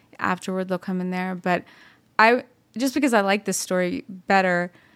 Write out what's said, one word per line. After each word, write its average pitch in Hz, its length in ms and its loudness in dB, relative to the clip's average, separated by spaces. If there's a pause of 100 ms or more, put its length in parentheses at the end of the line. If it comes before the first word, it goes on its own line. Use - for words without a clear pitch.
(200)
afterward 185 480 -4
they'll 185 100 -2
come 185 240 -6
in 180 80 -4
there. 185 260 -4
But 180 280 -2 (560)
I, 240 240 6 (340)
just 262 160 -2
because 269 200 2
I 214 80 4
like 196 240 0
this 185 120 -2
story 180 500 -2
better, 185 640 0 (240)